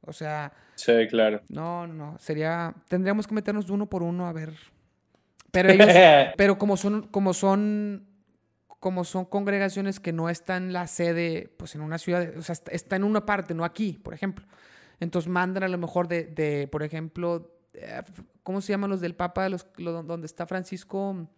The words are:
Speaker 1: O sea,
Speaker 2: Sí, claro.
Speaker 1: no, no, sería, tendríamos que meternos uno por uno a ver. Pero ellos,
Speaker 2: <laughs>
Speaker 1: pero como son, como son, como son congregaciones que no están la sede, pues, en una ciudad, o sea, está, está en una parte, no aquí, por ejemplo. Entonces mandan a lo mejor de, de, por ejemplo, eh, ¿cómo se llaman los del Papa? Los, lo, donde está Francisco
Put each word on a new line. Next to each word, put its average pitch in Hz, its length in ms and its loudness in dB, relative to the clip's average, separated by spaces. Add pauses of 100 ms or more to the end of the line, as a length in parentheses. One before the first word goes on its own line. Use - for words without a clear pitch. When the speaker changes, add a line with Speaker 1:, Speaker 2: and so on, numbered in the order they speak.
Speaker 1:
O 160 60 -14
sea, 151 400 -10 (240)
Speaker 2:
Sí, - 160 2 (160)
claro. 107 400 2
Speaker 1:
no, 170 380 -10
no, 156 320 -14
sería, 160 560 -4 (140)
tendríamos 196 380 0
que - 80 -8
meternos 208 360 -4
uno 202 180 -4
por 190 140 -4
uno 175 240 -4
a 170 60 -8
ver. 160 200 -10 (960)
Pero 190 200 6
ellos, 202 180 12
Speaker 2:
<laughs> 160 480 10
Speaker 1:
pero 202 220 4
como 202 180 0
son, 202 340 -2
como 196 220 0
son, 202 760 -2 (760)
como 185 240 -2
son 185 200 -4
congregaciones 196 760 -2
que 170 120 -6
no 165 160 -2
están 180 460 -6
la 180 120 -6
sede, 170 720 -4
pues, - 180 -16
en 151 60 -10
una 156 180 -8
ciudad, 175 380 -4
o 165 60 -12
sea, 170 100 -8
está, - 200 -12
está 175 240 -6
en 190 80 -2
una 208 200 0
parte, 202 300 -4
no 165 100 -4
aquí, 170 380 -6
por 110 120 -14
ejemplo. 196 300 -8 (560)
Entonces 170 280 -4
mandan 180 360 -2
a 190 40 -2
lo 180 100 -4
mejor 175 280 -2
de, 170 180 -4
de, 151 440 -4
por 151 140 -6
ejemplo, 165 680 -6 (220)
eh, - 300 -14 (400)
¿cómo 190 180 -6
se 196 140 -6
llaman 196 160 -4
los 190 100 -4
del 175 140 -6
Papa? 175 340 -4
Los, 185 180 -8 (120)
lo, 170 240 -8
donde 165 240 -10
está 165 200 -10
Francisco 185 800 -8 (120)